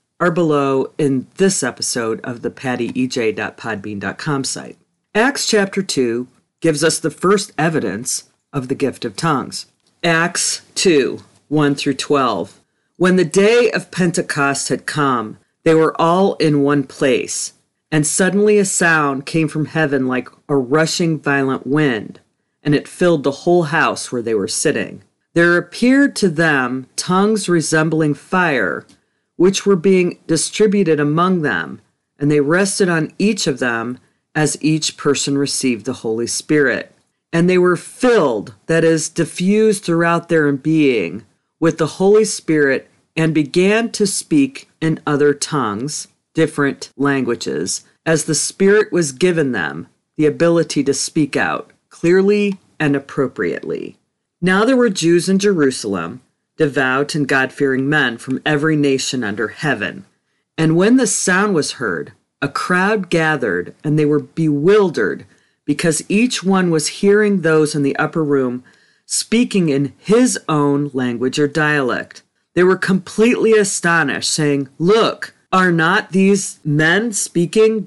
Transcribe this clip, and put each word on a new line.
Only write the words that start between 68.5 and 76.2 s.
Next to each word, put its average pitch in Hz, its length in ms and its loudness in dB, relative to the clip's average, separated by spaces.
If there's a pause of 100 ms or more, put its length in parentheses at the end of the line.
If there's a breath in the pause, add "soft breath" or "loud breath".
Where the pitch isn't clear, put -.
speaking 214 600 0
in 139 280 0
his 233 520 2
own 143 440 0
language 127 460 -2
or 147 80 2
dialect. 143 800 -2 (300)
They 175 100 4
were 185 120 4
completely 208 760 0
astonished, 170 800 0
saying, 143 440 0
"Look, 185 580 0 (180)
are 185 180 4
not 170 400 0
these 196 540 2